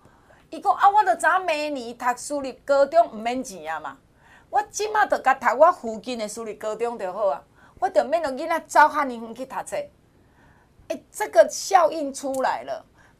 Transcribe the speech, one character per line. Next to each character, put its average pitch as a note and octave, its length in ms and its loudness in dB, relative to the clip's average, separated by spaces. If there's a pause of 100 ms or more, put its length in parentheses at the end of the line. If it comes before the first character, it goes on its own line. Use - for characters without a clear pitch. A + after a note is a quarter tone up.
(500)
伊 D#4 100 -14
讲 G4 120 2
啊， - 160 4
我 G#4 140 6
著 F#4+ 140 2
知 F4 100 -2
影 F4+ 180 2
明 D4+ 300 -2
年 A#3+ 240 -10
读 B3+ 60 -12 (100)
私 C#4+ 260 -6
立 C4 120 -8 (120)
高 C#4 220 4
中 D#4+ 240 4
毋 - 40 -18
免 A#3+ 280 -4
钱 D#3+ 320 -10
啊 D#3 60 -8
嘛， C3+ 180 -12 (520)
我 G4+ 200 0
即 G#4 180 -6
马 G#4+ 180 2
著 C4+ 120 0
甲 C4 160 2
读 A#3+ 240 0
我 E4 140 8
附 A3+ 260 -6
近 B3 200 -8
的 G#3+ 100 -6
私 A3+ 160 -10
立 G#3+ 100 -10
高 G#3+ 220 -8
中 A#3 200 -4
就 F#3+ 160 -6
好 G3+ 160 -2
啊， E3+ 140 -2 (380)
我 F#4 80 -2
著 F#4+ 160 4
免 D#4+ 180 0
让 C4+ 140 -4
囡 D#4 100 -6
仔 E4 140 -2
走 D#4+ 200 2
遐 D4 260 4
尼 B3 120 -8
远 A3+ 160 -12
去 B3+ 100 -12
读 A3 200 -14
册。 - 120 -8 (1120)
哎， - 220 -10
这 - 200 -6
个 - 180 6
效 E4+ 420 2
应 D4 240 -6
出 C4+ 280 -6
来 D3 200 -2
了。 C3+ 220 -12 (360)